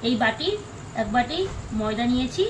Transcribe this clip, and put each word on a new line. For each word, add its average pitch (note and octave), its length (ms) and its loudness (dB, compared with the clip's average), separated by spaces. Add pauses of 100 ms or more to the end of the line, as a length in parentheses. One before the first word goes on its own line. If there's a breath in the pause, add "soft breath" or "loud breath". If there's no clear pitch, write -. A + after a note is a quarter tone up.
এই B3+ 140 4
বাটি, A3+ 260 2 (520)
এক G#3 160 0
বাটি B3 220 2 (400)
ময়দা G#3+ 340 0
নিয়েছি B3+ 380 2